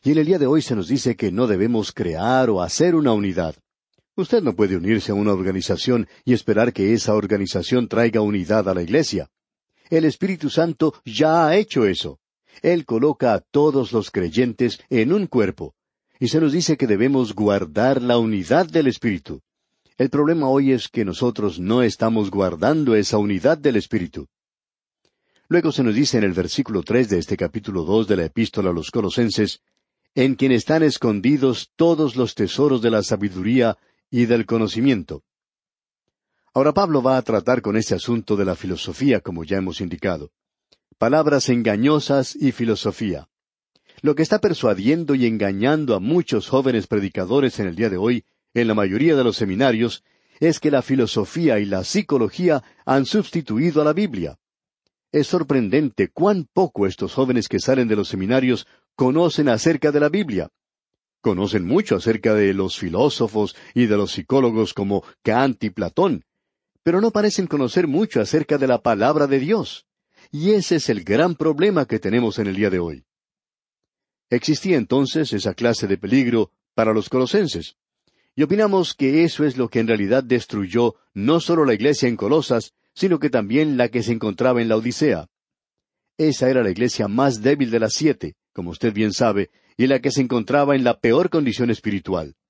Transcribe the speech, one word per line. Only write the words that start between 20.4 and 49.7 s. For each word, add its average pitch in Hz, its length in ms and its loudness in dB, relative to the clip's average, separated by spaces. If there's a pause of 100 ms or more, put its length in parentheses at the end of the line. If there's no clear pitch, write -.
hoy 135 220 2
es 120 160 -2
que 117 140 -4
nosotros 101 560 -2
no 110 240 0
estamos 110 480 0
guardando 113 640 0
esa 107 220 2
unidad 104 400 0
del 143 200 0
Espíritu. 95 500 -4 (1200)
Luego 165 240 2
se 143 100 0
nos 110 120 2
dice 131 240 2
en 107 60 4
el 92 100 0
versículo 92 480 -2
tres 120 260 0
de 98 100 0
este 90 200 -4
capítulo 92 460 -4
dos 104 220 2
de 98 100 2
la 85 100 -2
Epístola 104 420 -2
a 87 60 0
los 80 160 -6
Colosenses, 107 720 -2 (520)
"En 135 200 2
quien 135 180 2
están 156 300 2
escondidos 123 920 0
todos 156 420 2
los 123 180 -2
tesoros 127 480 0
de 117 80 2
la 107 120 0
sabiduría 104 760 0 (320)
y 120 160 2
del 117 180 2
conocimiento". 113 800 -2 (1300)
Ahora 143 220 2
Pablo 165 260 2
va 131 160 2
a 127 60 0
tratar 117 400 0
con 107 160 -2
este 104 160 -2
asunto 107 420 -2
de 101 80 0
la 90 120 -2
filosofía, 95 640 -2
como 82 240 -10
ya 98 120 -2
hemos 92 240 -4
indicado. 85 520 -6 (640)
Palabras 143 500 2
engañosas 127 880 2
y 139 160 0
filosofía. 104 760 -4 (760)
Lo 147 120 2
que 156 80 0
está 208 180 2
persuadiendo 143 760 0
y 127 120 2
engañando 113 680 0
a 92 60 -2
muchos 123 480 -2
jóvenes 131 380 0
predicadores 104 720 -2
en 104 80 -4
el 85 100 -6
día 107 140 -2
de 92 80 -4
hoy, 113 260 -2 (300)
en 117 120 2
la 110 60 0
mayoría 110 420 2
de 135 80 2
los 113 140 0
seminarios, 113 680 0 (340)